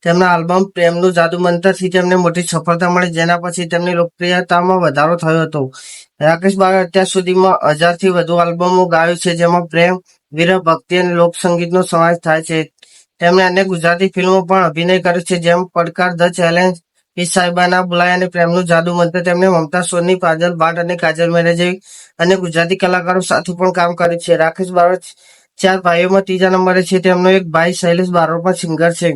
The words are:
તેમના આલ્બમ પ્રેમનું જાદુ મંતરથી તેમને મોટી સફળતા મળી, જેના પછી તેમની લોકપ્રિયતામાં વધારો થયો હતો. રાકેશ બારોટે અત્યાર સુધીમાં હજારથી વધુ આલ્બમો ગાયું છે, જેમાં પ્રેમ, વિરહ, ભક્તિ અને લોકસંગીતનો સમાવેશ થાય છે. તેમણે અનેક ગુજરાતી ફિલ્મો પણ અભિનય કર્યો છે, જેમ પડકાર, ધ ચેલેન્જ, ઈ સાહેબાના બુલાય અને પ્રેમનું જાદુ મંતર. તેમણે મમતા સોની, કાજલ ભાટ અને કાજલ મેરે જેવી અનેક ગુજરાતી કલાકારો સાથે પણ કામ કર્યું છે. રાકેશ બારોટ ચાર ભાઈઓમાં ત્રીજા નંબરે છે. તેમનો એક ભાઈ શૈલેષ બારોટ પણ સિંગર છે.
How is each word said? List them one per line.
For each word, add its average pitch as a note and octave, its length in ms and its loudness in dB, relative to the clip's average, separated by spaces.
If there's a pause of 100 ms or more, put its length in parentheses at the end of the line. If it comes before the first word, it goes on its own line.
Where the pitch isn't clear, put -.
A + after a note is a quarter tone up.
તેમના F3+ 300 2
આલ્બમ F3 300 0 (120)
પ્રેમનું F3 380 0
જાદુ E3+ 260 0
મંતરથી F3+ 500 0
તેમને F3+ 260 0
મોટી F3 280 0
સફળતા E3+ 460 -2
મળી, F3 220 0
જેના E3 260 0
પછી F3 300 -6
તેમની F3 260 -2
લોકપ્રિયતામાં F3 880 0
વધારો D#3 340 0
થયો E3 280 0
હતો. D#3 180 -4 (600)
રાકેશ E3+ 360 0
બારોટે F#3+ 300 2
અત્યાર F#3+ 180 0
સુધીમાં F#3 680 0
હજારથી E3+ 380 0
વધુ F3 260 0
આલ્બમો F3 500 2
ગાયું E3 320 0
છે, E3+ 180 -2
જેમાં E3+ 320 0
પ્રેમ, E3+ 280 0 (360)
વિરહ, E3+ 280 0
ભક્તિ E3 380 -2
અને F3+ 160 0
લોકસંગીતનો F3 680 0
સમાવેશ E3+ 420 0
થાય D#3+ 180 0
છે. D#3+ 180 -4 (600)
તેમણે F3+ 240 4
અનેક F#3 240 2
ગુજરાતી F3 480 0
ફિલ્મો F#3 260 2
પણ F#3 220 0
અભિનય E3+ 360 0
કર્યો F3 300 -2
છે, F#3+ 60 0
જેમ E3+ 300 0
પડકાર, F3 480 -2
ધ E3+ 180 0
ચેલેન્જ, F3 440 0 (420)
ઈ F3 80 -4
સાહેબાના F3+ 560 0
બુલાય F3 320 0
અને F3+ 140 0
પ્રેમનું F3 380 0
જાદુ E3+ 280 0
મંતર. F3 280 0
તેમણે F3+ 260 2
મમતા E3+ 340 0
સોની, F3 340 0
કાજલ E3+ 400 0
ભાટ E3 240 0
અને F3 160 -2
કાજલ E3 360 0
મેરે E3+ 240 2
જેવી F3+ 260 -2 (380)
અનેક F#3 200 2
ગુજરાતી E3+ 380 -2
કલાકારો F3+ 420 0
સાથે F3+ 340 -2
પણ F3+ 180 0
કામ F3 220 0
કર્યું E3+ 260 -2
છે. E3+ 160 0
રાકેશ E3+ 360 -2
બારોટ F3+ 320 2 (560)
ચાર F#3 220 2
ભાઈઓમાં F3+ 400 2
ત્રીજા F#3 280 0
નંબરે F#3 340 2
છે. F#3 160 0
તેમનો F3+ 300 2
એક F#3+ 180 2
ભાઈ E3 260 0
શૈલેષ F3 360 0
બારોટ E3+ 340 0
પણ F#3 80 0
સિંગર E3 420 -2
છે. E3+ 220 -2